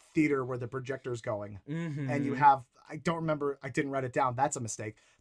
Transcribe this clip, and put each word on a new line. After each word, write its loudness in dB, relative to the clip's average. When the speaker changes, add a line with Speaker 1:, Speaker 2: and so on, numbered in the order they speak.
Speaker 1:
theater 4
where -4
the -6
projector's -6
going, -6
Speaker 2:
Mm-hmm. -6
Speaker 1:
and 0
you -2
have, 8
I -10
don't 0
remember, -2
I -10
didn't 0
write -2
it -6
down, 2
that's 0
a -6
mistake. -8